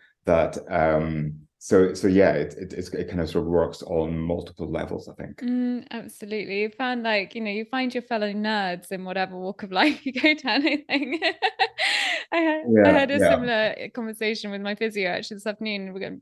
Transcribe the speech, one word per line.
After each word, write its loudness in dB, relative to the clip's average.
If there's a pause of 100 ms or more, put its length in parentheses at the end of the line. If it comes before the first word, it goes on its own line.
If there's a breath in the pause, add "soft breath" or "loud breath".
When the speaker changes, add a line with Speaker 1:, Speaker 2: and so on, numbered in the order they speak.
(260 soft breath)
Speaker 1:
That, 2 (100)
um, 0 (240)
so, 4
so 0
yeah, 6
it, -2
it, -12
it's, -8
it -6
kind -4
of -2
sort -2
of -4
works 0
on -2
multiple -6
levels, -8
I -18
think. -14
Speaker 2:
Mm, -4
absolutely. -8
You -2
find, -4
like, -2
you -8
know, -4
you -4
find -2
your -4
fellow -2
nerds -2
in -8
whatever -4
walk -8
of -12
life 2
<laughs> -
you -4
go 4
down, 0
I 0
think. -2
<laughs> -2
I 0
had, 2
I -12 (220)
Speaker 1:
Yeah, 10
Speaker 2:
had 6
a 2
Speaker 1:
yeah. 6
Speaker 2:
similar 0
conversation -4
with -6
my -4
physio -2
actually -4
this -8
afternoon. -6
We -8
were, -8